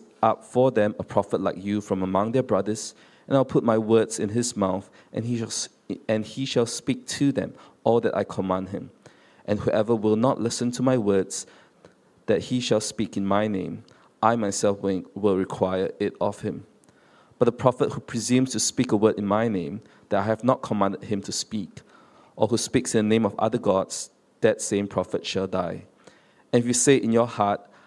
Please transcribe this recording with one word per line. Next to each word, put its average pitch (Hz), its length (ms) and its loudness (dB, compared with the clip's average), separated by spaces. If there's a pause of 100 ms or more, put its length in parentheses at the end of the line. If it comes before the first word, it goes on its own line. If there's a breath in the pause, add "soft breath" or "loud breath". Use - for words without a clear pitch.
(220)
up 110 220 2
for 127 280 2
them 104 260 2
a - 60 -6
prophet 98 360 -2
like 95 160 -2
you 101 240 -2
from 95 220 -2
among 95 300 0
their 127 100 2
brothers, 104 540 -2 (320 soft breath)
and 139 80 2
I'll 131 80 4
put 131 180 0
my 110 160 2
words 113 400 2
in 98 120 -2
his 117 260 -2
mouth, 98 340 -2 (220 soft breath)
and 113 120 -4
he 117 140 -2
shall 113 80 -4
s-, - 220 -6 (400)
and 110 160 0
he 131 200 -8
shall 120 220 0
speak - 400 -6
to 143 240 0
them - 240 -4 (300 loud breath)
all 117 160 4
that 113 160 0
I 101 80 0
command 95 460 -4
him. 92 200 -10 (560 soft breath)
And 104 140 -2
whoever 110 340 2
will 107 220 2
not 123 240 2
listen 120 320 -2
to 123 100 -4
my 127 160 2
words - 480 0 (800 soft breath)
that 92 160 2
he 127 160 -2
shall 117 220 2
speak - 360 -4
in 98 80 -2
my 101 220 2
name, 101 380 -6 (380 soft breath)
I 117 140 4
myself 101 440 0
will, 95 220 -2 (120)
will 98 220 2
require 95 640 -2
it 101 220 -2
of 101 220 -2
him." 107 240 -8 (720 soft breath)
But 123 60 4
the 117 60 4
prophet - 400 2
who 127 80 -8
presumes 123 520 0
to 107 80 -2
speak - 320 -2
a 107 40 4
word 104 220 4
in 101 80 -4
my 107 220 2
name 92 320 -4 (300 soft breath)
that 98 100 0
I - 60 2
have 110 180 -2
not 127 180 2
commanded 98 420 -2
him 104 180 -4
to 107 100 -10
speak, - 480 -8 (560 soft breath)
or 107 100 0
who 110 100 2
speaks - 380 -2
in 107 140 2
the 107 40 4
name 113 140 4
of 101 100 -2
other 110 220 0
gods, - 520 -2 (320)
that 110 200 4
same 101 240 -2
prophet - 400 -4
shall 95 220 -4
die. 92 380 -6 (680 soft breath)
And 123 80 4
if 120 60 -2
you 123 80 0
say 139 220 6
in 117 140 0
your 117 160 4
heart, 104 340 0 (260 soft breath)